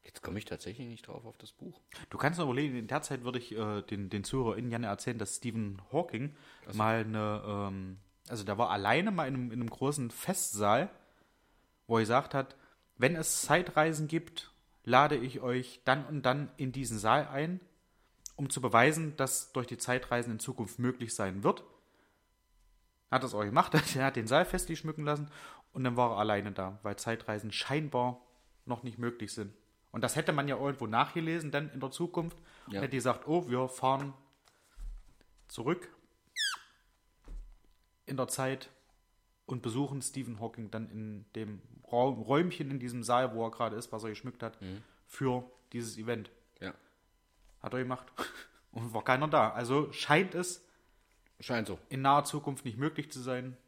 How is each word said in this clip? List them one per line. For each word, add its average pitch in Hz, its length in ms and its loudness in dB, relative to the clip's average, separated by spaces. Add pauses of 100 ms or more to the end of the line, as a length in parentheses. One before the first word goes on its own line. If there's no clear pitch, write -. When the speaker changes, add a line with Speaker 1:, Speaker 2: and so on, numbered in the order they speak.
Speaker 1:
jetzt - 200 -20
komme 92 160 -6
ich 107 60 -8
tatsächlich 107 440 -10
nicht 117 180 -14
drauf - 180 -14
auf 110 140 -18
das - 140 -20
Buch. - 280 -16 (300)
Speaker 2:
Du - 80 -8
kannst 165 200 2
noch 175 80 0
überlegen, 131 300 0
in 113 120 -6
der 143 140 0
Zeit 123 220 -6
würde 123 140 -2
ich, 120 180 -8
äh, 107 260 -2
den, 98 280 -6
den 101 140 -2
ZuhörerInnen 120 460 0
gerne 117 180 -2
erzählen, 113 300 -4
dass 104 180 -6
Stephen 104 440 -4 (120)
Hawking 147 420 -2 (320)
Speaker 1:
Ach - 60 -12
so. 104 60 -4
Speaker 2:
mal 110 220 6
eine, 107 460 0
ähm, 98 520 -4 (300)
also 110 160 -6
der 101 140 -2
war 113 120 2
alleine 110 400 4
mal 160 180 0
in 135 60 -2
einem, 123 180 -2
in 120 80 -4
einem 117 100 -2
großen 131 400 -2
Festsaal, 113 800 2 (960)
wo 117 100 4
er 110 40 8
gesagt 117 340 2
hat, 135 220 -2 (420)
wenn 135 180 4
es - 260 0
Zeitreisen 156 680 4
gibt, - 420 -4 (340)
lade 139 320 8
ich 123 240 -4
euch 127 440 -2
dann 135 220 4
und 147 160 -4
dann 139 360 2
in 131 140 -2
diesen 117 260 -2
Saal 113 300 6
ein, 160 320 -2 (760)
um 139 140 -2
zu 135 100 -4
beweisen, 143 560 4
dass - 360 -2
durch 120 140 -2
die 117 120 -8
Zeitreisen 120 540 0
in 107 80 -4
Zukunft - 380 -6
möglich 123 360 -2
sein 98 280 -2
wird. - 200 2 (1500)
Hat 127 120 2
das 123 120 -4
auch 104 100 0
gemacht, 127 300 2
<laughs> 147 220 4
er 131 80 2
hat 135 120 0
den 113 100 -2
Saal 143 180 6
festlich 180 340 -4
schmücken 156 260 -6
lassen 147 260 0 (440)
und 131 100 -4
dann 123 140 2
war 120 140 6
er 98 60 0
alleine 104 340 2
da, 95 300 -6
weil 101 140 -4
Zeitreisen 110 560 -4
scheinbar 131 680 -2 (420)
noch 120 180 -6
nicht 117 160 -10
möglich 117 360 -4
sind. 104 180 -6 (400)
Und 127 100 -4
das 127 140 0
hätte 160 160 2
man 143 160 2
ja 135 100 0
irgendwo 135 280 -2
nachgelesen, 156 640 0
dann 143 200 -2
in 143 100 -10
der 135 100 -4
Zukunft. 170 480 -4 (300)
Speaker 1:
Ja. 101 100 -6
Speaker 2:
Und 98 60 -2
hätte 131 120 -2
gesagt, 123 320 0
oh, 156 220 2
wir 127 180 2
fahren 135 460 0 (1300)
zurück 139 420 -4 (2250)
in 139 100 -6
der 127 120 0
Zeit 135 420 -4 (760)
und 123 160 -6
besuchen 131 400 -2
Stephen 117 380 -6
Hawking 113 300 -8
dann 110 200 -8
in 107 340 -10 (100)
dem 107 260 -8 (300)
Ra-, 123 180 6
Räumchen 139 640 2
in 139 80 -4
diesem 120 240 -6
Saal, 120 320 4
wo 113 100 0
er 113 60 -2
gerade 113 260 -2
ist, 117 160 -8
was 110 120 -6
er 113 60 -4
geschmückt 120 320 -10
hat, 113 180 -8
Speaker 1:
Mhm. 98 220 -10 (240)
Speaker 2:
für 123 380 0 (280)
dieses 117 260 -6
Event. 110 320 -4 (300)
Speaker 1:
Ja. 92 140 -8 (880)
Speaker 2:
Hat - 100 -6
er 127 80 -2
gemacht. 127 260 -4 (100)
<laughs> - 560 -12
Und 113 200 -8
war 110 100 -2
keiner 131 260 4
da. 123 220 6
Also 123 420 0
scheint 175 420 4
es - 300 -4 (760)
Speaker 1:
Scheint 113 280 0
so. 90 100 -4 (100)
Speaker 2:
in 135 140 -4
naher 143 220 6
Zukunft 143 400 -4
nicht 110 120 -6
möglich 151 340 -2
zu 131 100 -10
sein. 127 360 -4 (120)